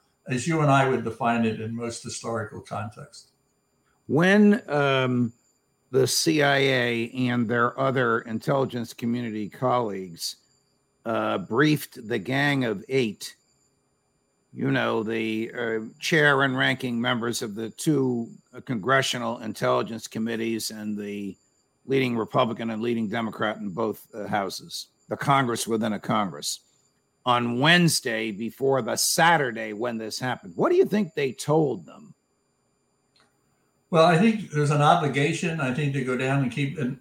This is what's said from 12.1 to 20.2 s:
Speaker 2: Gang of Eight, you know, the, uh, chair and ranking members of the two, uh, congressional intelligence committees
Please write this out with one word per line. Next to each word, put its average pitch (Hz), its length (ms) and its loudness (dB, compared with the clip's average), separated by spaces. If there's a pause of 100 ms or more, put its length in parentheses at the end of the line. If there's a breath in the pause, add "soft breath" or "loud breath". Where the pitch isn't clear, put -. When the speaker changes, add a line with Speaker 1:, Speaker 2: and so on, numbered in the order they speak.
Speaker 2:
Gang 135 460 0
of 104 220 -4
Eight, 123 480 -2 (1160)
you 127 160 -2
know, 117 320 0
the, 110 560 -4
uh, 113 220 -4 (200)
chair 147 440 4
and 131 120 0
ranking 131 460 -2
members 120 400 -2
of 107 140 -8
the 110 160 -8
two, 131 580 0 (260)
uh, 120 60 -18
congressional 123 800 -2
intelligence 113 680 -2
committees 113 640 -4